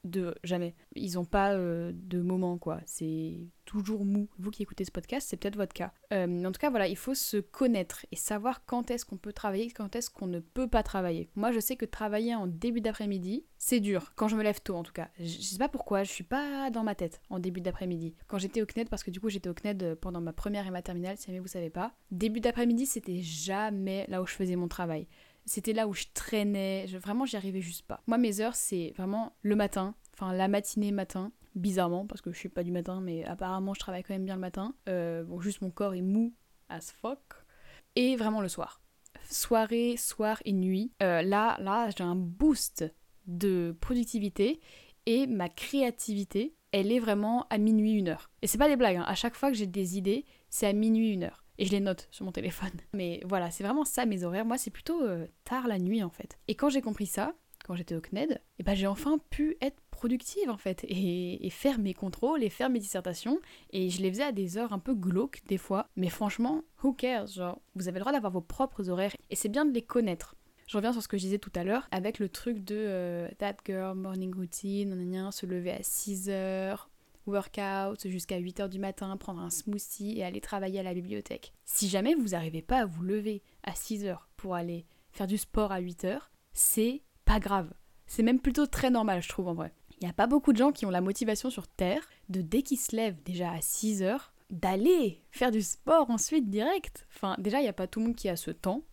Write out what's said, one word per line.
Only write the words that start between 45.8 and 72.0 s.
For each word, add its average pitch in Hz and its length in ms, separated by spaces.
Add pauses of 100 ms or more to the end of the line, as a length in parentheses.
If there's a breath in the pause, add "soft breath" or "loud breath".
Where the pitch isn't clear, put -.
elle 202 200
est 247 80
vraiment 220 500
à 220 80
minuit, 220 360
une 196 160
heure. - 200 (140)
Et 202 40
c'est 214 120
pas 302 80
des 294 80
blagues, 196 220
hein. 175 100
À 190 80
chaque 240 200
fois 277 140
que 240 80
j'ai 208 80
des 185 320
idées, 202 280 (240 soft breath)
c'est - 180
à 202 60
minuit, 220 380
une 180 120
heure. - 200 (140)
Et 190 80
je 185 60
les 202 80
note 190 320
sur - 140
mon 185 60
téléphone. - 380 (120)
<laughs> - 120
Mais 180 320
voilà, 180 240
c'est 196 140
vraiment 277 220
ça 254 200
mes 190 180
horaires. 185 220
Moi, 233 120
c'est - 120
plutôt, 330 320
euh, 175 240 (200)
tard 254 220
la 202 120
nuit, 196 240
en 175 60
fait. - 280 (100)
Et 214 80
quand 285 140
j'ai 269 120
compris 208 260
ça, 262 260 (320)
quand 175 100
j'étais 175 200
au 160 60
cned, 262 380 (200)
eh 175 40
ben, 196 120
j'ai 190 120
enfin 254 300 (120)
pu 311 320
être 277 280
productive, 254 600
en 208 80
fait, - 300
et, 180 580
et 185 40
faire 269 300
mes 196 140
contrôles, 247 500
et 202 60
faire 254 200
mes 240 100
dissertations. 202 600 (320 loud breath)
Et 185 180
je 180 120
les 190 100
faisais 226 120
à 285 80
des 196 260
heures 233 160
un 190 60
peu 254 140
glauques, 190 540
des 190 100
fois. 196 380
Mais 185 140
franchement, 240 520 (220)
who 269 100
cares ? 247 340
Genre, 180 320 (160)
vous 185 120
avez 185 100
le 196 60
droit 269 100
d'avoir 214 180
vos 180 100
propres 202 480
horaires, 190 260 (140)
et 196 60
c'est - 140
bien 285 160
de 285 80
les 233 80
connaître. 220 540 (300 soft breath)
Je - 120
reviens 220 160
sur 226 80
ce - 60
que 202 100
je 185 60
disais 196 160
tout 190 160
à 175 80
l'heure, 214 260
avec 190 300